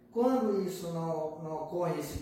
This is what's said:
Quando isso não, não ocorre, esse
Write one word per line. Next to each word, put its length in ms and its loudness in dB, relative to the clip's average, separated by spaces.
Quando 520 4
isso 240 -4
não, 560 -2
não 100 -6
ocorre, 340 0
esse 220 -4